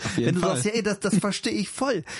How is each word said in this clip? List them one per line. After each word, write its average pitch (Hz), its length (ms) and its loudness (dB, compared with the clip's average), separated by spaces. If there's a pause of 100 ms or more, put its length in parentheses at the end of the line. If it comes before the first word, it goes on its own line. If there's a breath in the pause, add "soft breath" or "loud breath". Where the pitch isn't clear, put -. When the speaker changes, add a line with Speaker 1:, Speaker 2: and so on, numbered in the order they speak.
Speaker 1:
Auf 110 120 -4
jeden 117 100 4
Speaker 2:
wenn 120 80 4
du 180 60 0
Speaker 1:
Fall. - 160 2
Speaker 2:
sagst, 208 180 0
„Hey, 226 80 0
das, 202 160 -2
das 202 180 2
verstehe 208 360 0
ich 208 160 -2
voll“, 262 340 -2 (160 loud breath)